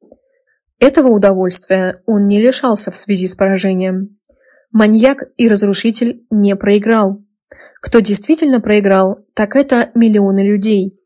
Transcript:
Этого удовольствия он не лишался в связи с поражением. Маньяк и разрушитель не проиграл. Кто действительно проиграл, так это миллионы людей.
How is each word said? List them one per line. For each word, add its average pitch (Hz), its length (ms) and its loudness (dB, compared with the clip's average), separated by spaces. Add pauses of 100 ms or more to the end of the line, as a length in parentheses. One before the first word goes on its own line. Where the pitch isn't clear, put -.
(800)
Этого 277 280 2
удовольствия 190 1000 -2
он 208 220 0
не 202 120 0
лишался 233 520 0
в - 60 -14
связи 185 300 -4
с 180 80 -8
поражением. 190 840 -4 (520)
Маньяк 220 520 2 (120)
и 240 120 2
разрушитель 214 800 -2
не 202 260 0
проиграл. 202 680 0 (580)
Кто - 180 0
действительно 247 600 0
проиграл, 196 720 0
так 214 220 -4
это 262 400 0
миллионы 202 480 2
людей. 202 640 -2